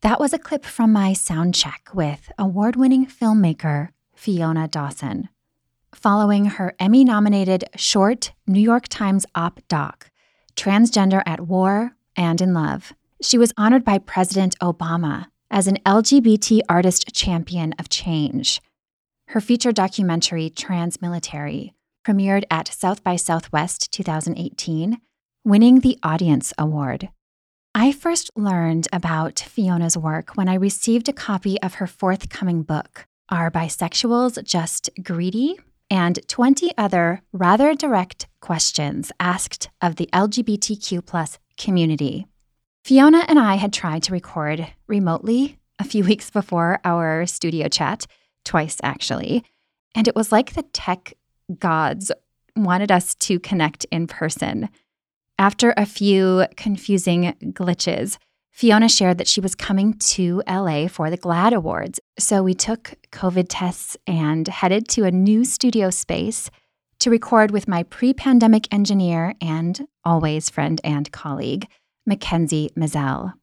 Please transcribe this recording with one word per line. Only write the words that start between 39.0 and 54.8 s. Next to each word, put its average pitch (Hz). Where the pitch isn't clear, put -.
Asked -
of 170
the 175
L 190
G 208
B 214
T 208
Q 185
plus -
Community. 165
Fiona 302
and 311
I 214
had 202
tried 165
to 185
record 160
remotely 214
a 202
few 208
<laughs> 180
weeks 214
before 175
our 170
studio 165
chat, 160
twice 156
actually, -
and 220
it 220
was 214
like 233
the 311
tech -
gods 165
wanted 202
us 180
to -
connect 160
in 165
person. 156